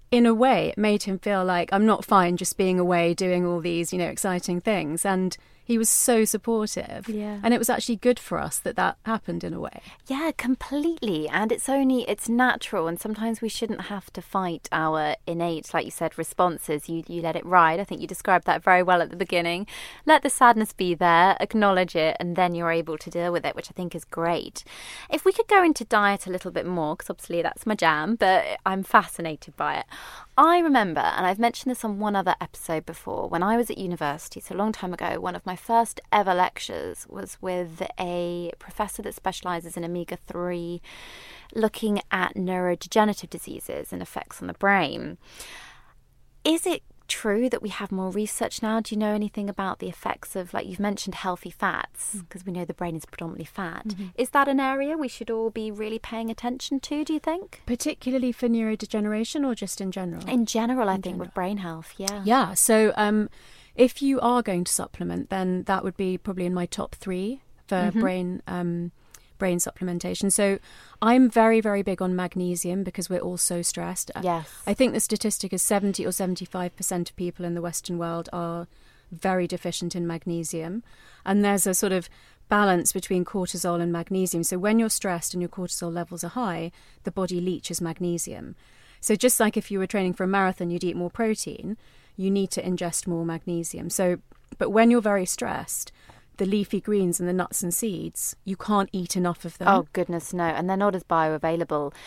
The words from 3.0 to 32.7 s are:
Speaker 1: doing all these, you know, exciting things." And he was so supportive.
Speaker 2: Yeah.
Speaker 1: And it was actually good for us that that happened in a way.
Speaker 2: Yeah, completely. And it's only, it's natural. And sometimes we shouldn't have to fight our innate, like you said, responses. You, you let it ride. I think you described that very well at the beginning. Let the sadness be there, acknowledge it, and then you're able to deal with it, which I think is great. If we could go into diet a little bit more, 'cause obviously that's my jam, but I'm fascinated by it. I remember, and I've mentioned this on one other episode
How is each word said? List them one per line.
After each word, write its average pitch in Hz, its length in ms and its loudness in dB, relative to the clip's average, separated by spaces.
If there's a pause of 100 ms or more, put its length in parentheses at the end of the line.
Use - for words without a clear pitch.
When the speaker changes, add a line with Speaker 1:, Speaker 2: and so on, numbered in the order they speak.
Speaker 1:
doing 180 300 2
all 175 140 0
these, 170 340 -2
you 180 60 -2
know, 175 100 0
exciting 180 520 -2
things." 170 440 -2
And 185 320 0 (300)
he 233 120 2
was 226 100 2
so 220 380 4
supportive. 214 800 -4
Speaker 2:
Yeah. 208 340 -8
Speaker 1:
And 233 120 6
it - 40 2
was 233 120 0
actually 226 260 0
good 247 220 2
for - 200 -4
us 147 200 -4
that - 180 -6
that - 300 0
happened 185 360 -4
in 170 120 -6
a 175 40 -8
way. - 220 -10 (260)
Speaker 2:
Yeah, 294 300 -2
completely. 254 920 -2
And 196 240 0
it's - 200 -2
only, 262 320 4
it's - 260 -4
natural. 233 580 0
And 170 140 -4
sometimes 214 400 -4
we 226 80 -4
shouldn't 214 340 -4
have 196 300 -10
to - 80 -10
fight 180 520 -4
our 156 440 0 (100)
innate, 170 460 -4
like 165 140 0
you - 40 -8
said, - 280 -6
responses. 160 720 -2
You, 165 160 -4
you 170 160 -6
let 165 120 -2
it 165 120 -6
ride. 170 340 8
I 202 40 -2
think - 180 -8
you 170 40 -8
described 180 380 2
that 156 180 2
very 185 200 8
well 180 180 6
at 160 80 0
the - 80 -10
beginning. 175 500 0 (380)
Let 302 180 8
the 285 60 0
sadness 226 460 6
be 180 200 0
there, 170 460 6
acknowledge 196 560 2
it, 160 240 2
and 175 160 -2
then 180 180 2
you're 170 160 0
able 165 280 0
to - 100 -12
deal 175 240 -2
with 165 140 0
it, 143 100 -4
which - 140 -12
I - 20 -18
think 180 220 -8
is 170 100 -8
great. - 600 -4 (440)
If - 160 -2
we 381 80 6
could - 160 0
go 392 160 8
into 294 220 2
diet 202 400 2
a 190 40 -8
little 185 200 -6
bit 175 160 -4
more, 165 280 0
'cause - 140 -16
obviously 170 320 -4
that's - 240 -4
my 214 100 0
jam, 165 420 2
but 190 500 4
I'm 190 160 0
fascinated 165 760 0
by 147 220 -2
it. - 80 -8 (500)
I 330 220 8
remember, 226 420 4
and - 240 2
I've 190 140 2
mentioned 240 320 0
this 240 160 -6
on 202 140 -4
one 208 160 0
other 180 220 2
episode 165 460 -6